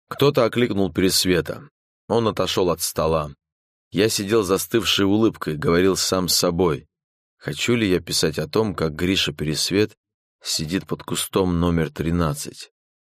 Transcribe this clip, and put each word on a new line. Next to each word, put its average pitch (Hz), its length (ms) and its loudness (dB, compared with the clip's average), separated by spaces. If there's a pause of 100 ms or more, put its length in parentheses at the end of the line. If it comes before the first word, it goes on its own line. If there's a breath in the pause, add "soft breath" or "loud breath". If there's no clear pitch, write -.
(120)
Кто-то 143 320 2
окликнул 107 480 2
Пересвета. 90 800 0 (380)
Он 113 200 2
отошёл 92 440 0
от 82 100 -2
стола. 80 500 -2 (600)
Я 110 180 2
сидел 107 320 0
застывшей 98 640 0
улыбкой, 98 500 2
говорил 87 400 2
сам 92 320 -2
с - 80 0
собой. 85 520 0 (500)
Хочу - 380 -2
ли 110 120 2
я 90 120 4
писать 82 400 -2
о 78 80 -6
том, 104 260 0
как 80 220 -4
Гриша 87 380 0
Пересвет 78 640 -2 (460)
сидит 80 460 -4
под - 160 -8
кустом 90 560 0
номер 82 320 0
тринадцать, 82 800 -4 (360)